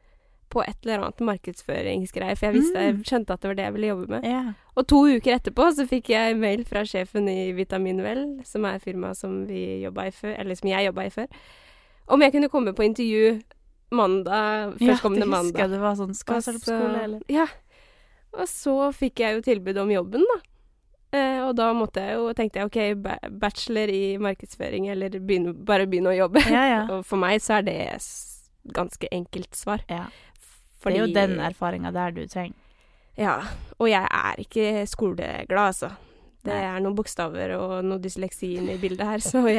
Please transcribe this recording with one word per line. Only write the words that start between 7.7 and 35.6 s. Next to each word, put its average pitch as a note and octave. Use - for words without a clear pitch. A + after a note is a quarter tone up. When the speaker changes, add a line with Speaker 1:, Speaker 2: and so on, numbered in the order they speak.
Speaker 1:
Vel, C4
som G#3+
er F#3+
firmaet F#3+
som F#3+
vi F#3+
jobbet F#3+
i F#3+
før, G#3
eller F#3+
som G3
jeg F#3+
jobbet F#3+
i G3
før, A3+
om C#4
jeg C#4
kunne C#4+
komme A#3
på A3
intervju A3
mandag, G#3
Speaker 2:
Ja, B3
Speaker 1:
førstkommende G#3
Speaker 2:
det G3+
husker F#3
Speaker 1:
mandag. F3
Speaker 2:
jeg. F#3+
Det G3
var G#3
sånn, G3
skal A#3+
jeg A#3
starte A#3
på A3+
Speaker 1:
Og A3+
så -
Speaker 2:
skole, A3+
eller? G#3+
Speaker 1:
Ja. D#4
Og F4+
så C#4
fikk -
jeg A3
jo A3+
tilbud G3
om G3+
jobben, G3
da. F#4+
Eh, C4
og B3
da A3+
måtte A3
jeg G3+
jo, A#3
tenkte A3
jeg, G3+
OK, G#3
ba-, -
bachelor G#3+
i G3
markedsføring, G3
eller F#3+
begynne, F#3+
bare G3
begynne F#3
å F#3
jobbe. F#3
Speaker 2:
Ja, A#3+
ja. A3+
Speaker 1:
<laughs> -
Og F#3+
for G3
meg F#3+
så G#3+
er -
det F#3+
s-, -
ganske -
enkelt F3+
svar. G#3+
Speaker 2:
Ja. F3
Speaker 1:
Fordi G3
Speaker 2:
Det -
er A3
jo G3
den F#3+
erfaringen F3
der F3+
du E3+
trenger. F3+
Speaker 1:
Ja, F#3+
og A#3
jeg G3
er -
ikke G#3+
skoleglad, -